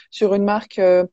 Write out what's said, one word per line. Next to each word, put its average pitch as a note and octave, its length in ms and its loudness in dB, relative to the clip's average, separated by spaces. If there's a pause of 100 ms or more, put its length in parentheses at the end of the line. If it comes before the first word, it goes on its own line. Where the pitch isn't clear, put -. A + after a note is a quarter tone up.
sur G3+ 240 -2
une G3+ 120 -2
marque, G#3 340 -6
euh, F3+ 340 2